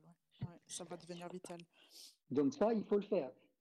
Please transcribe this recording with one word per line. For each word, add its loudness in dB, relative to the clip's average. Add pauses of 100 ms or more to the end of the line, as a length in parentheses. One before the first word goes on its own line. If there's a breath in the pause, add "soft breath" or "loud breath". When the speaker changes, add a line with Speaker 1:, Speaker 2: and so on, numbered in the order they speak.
Speaker 1:
ouais. -12
Ouais, -14
ça -10
va -10
devenir -10
vital. -10 (680 loud breath)
Speaker 2:
Donc 4
ça, 4
il 2
faut 4
le 4
faire. 0 (300 soft breath)